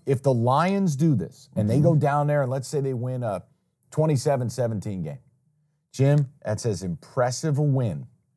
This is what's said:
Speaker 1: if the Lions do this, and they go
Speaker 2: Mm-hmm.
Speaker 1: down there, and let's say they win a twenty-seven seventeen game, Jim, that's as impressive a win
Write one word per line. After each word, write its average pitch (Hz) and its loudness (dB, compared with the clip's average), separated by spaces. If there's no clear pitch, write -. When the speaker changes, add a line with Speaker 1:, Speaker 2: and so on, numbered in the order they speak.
Speaker 1:
if 131 0
the 139 4
Lions 156 2
do 151 4
this, - -6
and 104 0
they 131 4
go 165 6
Speaker 2:
Mm-hmm. 156 4
Speaker 1:
down 147 2
there, 147 2
and 127 -2
let's 131 -4
say 151 -4
they 135 -4
win 127 -6
a 98 -6
twenty-seven 143 0
seventeen 107 -4
game, 73 -10
Jim, 143 2
that's 104 -4
as 98 -2
impressive 127 -2
a - 0
win 127 0